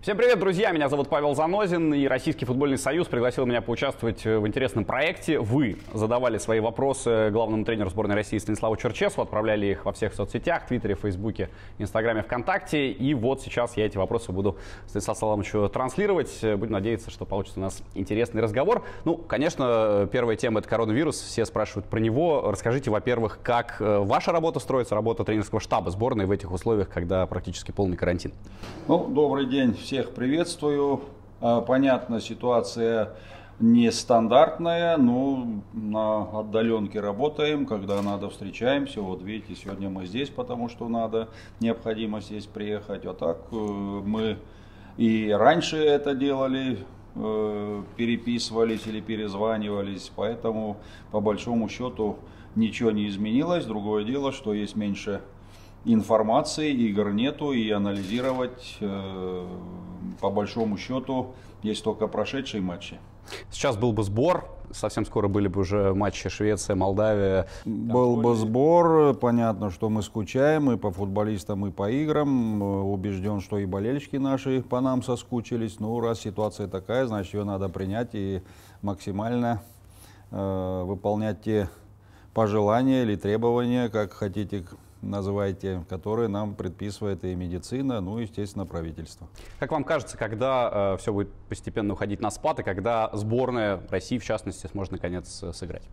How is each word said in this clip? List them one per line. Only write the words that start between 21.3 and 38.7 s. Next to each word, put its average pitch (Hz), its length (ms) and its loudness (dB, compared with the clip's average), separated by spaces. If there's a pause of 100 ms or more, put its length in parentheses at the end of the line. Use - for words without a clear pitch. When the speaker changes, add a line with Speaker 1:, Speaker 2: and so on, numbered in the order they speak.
Speaker 1:
спрашивают 104 400 -4
про 113 140 -2
него. 127 500 2
Расскажите, 117 400 0
во-первых, 110 540 0
как, 120 360 0
э, 104 200 4
ваша 123 320 2
работа 165 280 2
строится, 123 360 0
работа 110 280 2
тренерского 107 380 0
штаба 95 300 0
сборной 107 340 0
в 95 60 2
этих 95 200 -2
условиях, 98 380 0
когда 87 380 0
практически - 420 -6
полный 90 280 0
карантин? 87 360 0 (540)
Speaker 2:
Ну, 165 200 2
добрый 139 380 4
день, 127 300 4
всех 127 360 -4
приветствую. 143 880 0 (400)
А, 117 180 4
понятно, 127 600 2
ситуация 113 880 0 (500)
нестандартная, 123 1400 6
но 131 500 4 (280)
на 107 640 -2
отдалёнке 107 640 0
работаем, 147 640 0
когда 101 360 -2
надо, 101 280 -2
встречаемся. 120 720 -2